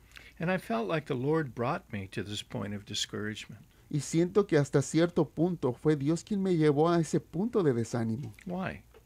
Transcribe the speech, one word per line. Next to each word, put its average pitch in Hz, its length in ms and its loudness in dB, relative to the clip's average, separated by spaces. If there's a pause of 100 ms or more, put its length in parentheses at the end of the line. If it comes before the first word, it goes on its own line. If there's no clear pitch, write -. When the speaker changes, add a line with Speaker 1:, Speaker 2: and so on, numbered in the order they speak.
(400)
Speaker 1:
And 170 100 -2
I 185 80 0
felt 226 320 -4
like 160 180 -2
the 143 80 -2
Lord 139 380 0
brought 139 380 -4
me 98 180 -6
to 107 140 -6
this 104 200 -8
point 104 300 -8
of 104 120 -10
discouragement. 107 760 -8 (280)
Speaker 2:
Y 147 120 -2
siento 180 460 2
que 170 100 2
hasta 143 240 4
cierto 165 480 2
punto 156 440 0
fue 156 220 2
Dios 147 300 -2
quien 202 160 -2
me 190 160 2
llevó 151 320 6
a 170 100 4
ese 160 220 0
punto 208 420 -2
de 143 100 4
desánimo. 117 600 -2 (120)
Speaker 1:
Why? 180 380 -8 (220)